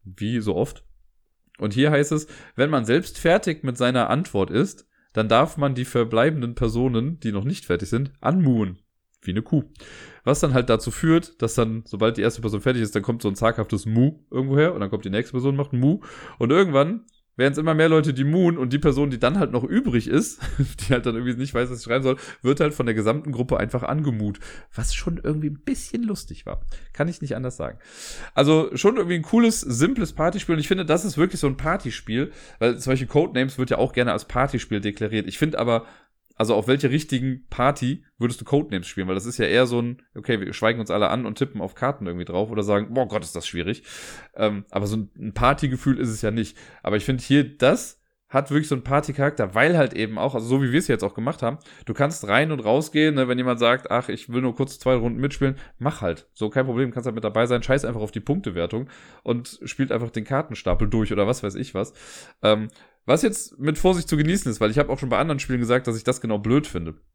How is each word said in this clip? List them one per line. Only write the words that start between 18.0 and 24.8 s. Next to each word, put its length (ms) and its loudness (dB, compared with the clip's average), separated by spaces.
die 100 0
muhen 320 4
und 160 -2
die 60 2
Person, 320 4
die 80 -4
dann 200 2
halt 140 2
noch 120 0
übrig 440 2
ist, 320 0
<laughs> 220 -2
die 120 -2
halt 140 2
dann 100 0
irgendwie 180 -2
nicht 200 -6
weiß, 160 0
was 80 -10
sie 60 -16
schreiben 180 0
soll, 140 2
wird 180 2
halt 120 2
von 140 -2
der 80 2
gesamten 380 0
Gruppe 260 0
einfach 240 -2
angemut. 560 -2
Was 200 -2